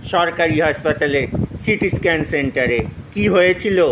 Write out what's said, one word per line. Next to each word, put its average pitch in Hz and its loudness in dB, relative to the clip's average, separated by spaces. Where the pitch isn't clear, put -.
সরকারি 170 0
হাসপাতালের 147 0
সিটি 208 0
স্ক্যান 165 0
সেন্টারে। 127 0
কী 208 -2
হয়েছিল? 180 2